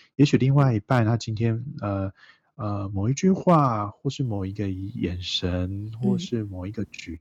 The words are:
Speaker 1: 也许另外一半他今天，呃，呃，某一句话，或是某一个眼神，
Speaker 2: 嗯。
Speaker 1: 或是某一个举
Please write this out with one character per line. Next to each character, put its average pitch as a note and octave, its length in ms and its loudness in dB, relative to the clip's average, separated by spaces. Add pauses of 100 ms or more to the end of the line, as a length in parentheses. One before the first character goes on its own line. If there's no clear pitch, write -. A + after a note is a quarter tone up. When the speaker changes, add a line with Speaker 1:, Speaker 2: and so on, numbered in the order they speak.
(160)
Speaker 1:
也 - 80 6
许 D3 140 6
另 C3 180 4
外 C3+ 180 6
一 G#2+ 60 0
半 A#2+ 260 2
他 A2+ 120 4
今 A2 180 -6
天， A#2 300 0 (160)
呃， G2 320 -2 (420)
呃， G2+ 340 -4
某 G2+ 200 0
一 C3+ 40 2
句 F#3 180 2
话， C3+ 580 4
或 - 200 -8
是 C#3 140 -4
某 G2+ 220 -2
一 G2 80 -6
个 G#2 160 -4
眼 F#2+ 520 -4
神， F2+ 640 -4
Speaker 2:
嗯。 A2+ 120 -10
Speaker 1:
或 F#3+ 180 2
是 B2 260 -4
某 F#2 240 -8
一 G#2 40 -8
个 A2 140 -6
举 - 360 -12